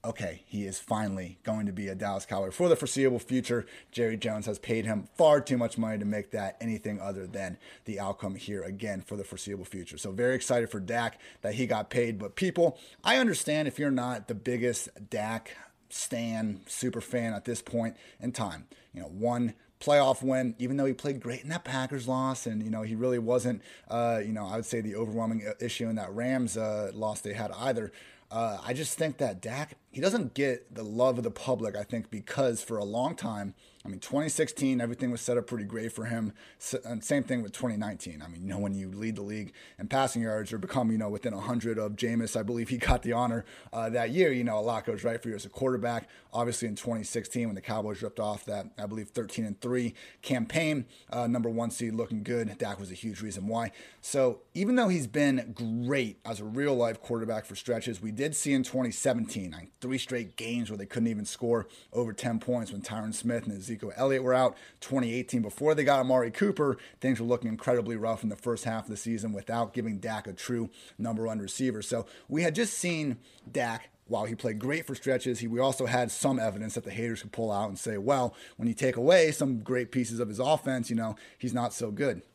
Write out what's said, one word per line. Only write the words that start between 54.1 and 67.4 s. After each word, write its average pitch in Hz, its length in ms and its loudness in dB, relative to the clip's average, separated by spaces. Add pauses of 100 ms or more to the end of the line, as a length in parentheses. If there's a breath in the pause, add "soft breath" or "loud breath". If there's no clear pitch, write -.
even 202 220 4
though 240 140 6
he's 160 180 2
been 131 460 4
great 120 720 0
as 110 160 -6
a 107 40 -8
real-life 117 560 2
quarterback 113 440 -2
for 101 100 -12
stretches, 113 460 -2
we 107 100 -4
did 139 240 -2
see - 160 0
in 135 120 6
twenty 127 280 0
seventeen, 110 640 0
I 78 60 -12
think, 85 200 -18
three 127 180 -2
straight 117 380 -4
games 117 340 -2
where 107 80 -4
they 98 80 -6
couldn't 117 220 2
even 107 160 0
score 117 460 0 (240 loud breath)
over 117 180 0
ten 113 280 -2
points 117 340 -2
when 101 80 -6
Tyron 110 320 -4
Smith 117 320 0
and 110 80 -4
Ezekiel 101 240 -6 (180)
Elliott 135 280 2
were 127 100 4
out. 127 240 6 (240 loud breath)
Twenty 123 320 0
eighteen, 123 300 0
before 143 320 4
they 147 80 2
got 139 160 6
Amari 127 320 4
Cooper, 156 460 2 (220 loud breath)
things 131 200 2
were 117 80 0
looking 120 200 2